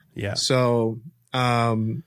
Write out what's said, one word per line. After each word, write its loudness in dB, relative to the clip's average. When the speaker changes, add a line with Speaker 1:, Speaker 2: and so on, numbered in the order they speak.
Speaker 1:
Yeah. -6
Speaker 2:
So, 2
um, 0